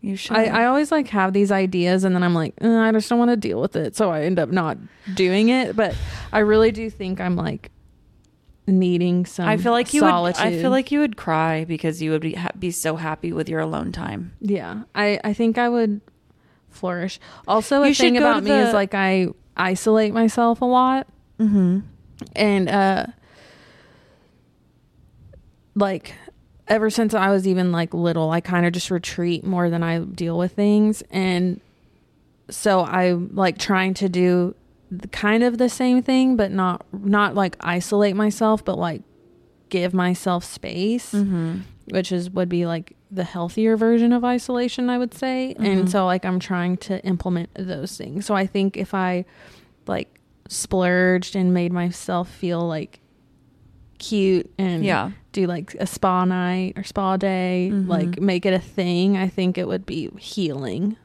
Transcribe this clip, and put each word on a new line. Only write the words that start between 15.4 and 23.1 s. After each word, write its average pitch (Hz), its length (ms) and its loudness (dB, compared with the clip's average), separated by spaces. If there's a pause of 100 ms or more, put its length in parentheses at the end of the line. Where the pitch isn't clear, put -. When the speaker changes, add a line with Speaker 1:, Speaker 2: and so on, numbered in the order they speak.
Speaker 2:
I 240 100 2
would 226 320 0 (680)
flourish. 180 500 -6 (280)
Also, 220 360 2
a 285 60 6
Speaker 1:
You 294 40 4
should 262 100 2
Speaker 2:
thing 240 120 4
Speaker 1:
go 247 60 4
Speaker 2:
about 233 180 4
Speaker 1:
to - 60 -6
Speaker 2:
me 208 60 2
is, 269 180 4
Speaker 1:
the 226 40 0
Speaker 2:
like, 202 220 0
I 190 320 2 (280)
isolate 208 580 2
myself 226 480 2
a 254 40 0
lot. 254 420 2 (320)
Speaker 1:
Mm-hmm. 196 400 4 (560)
Speaker 2:
And, 202 340 2
uh, 196 360 2 (2750)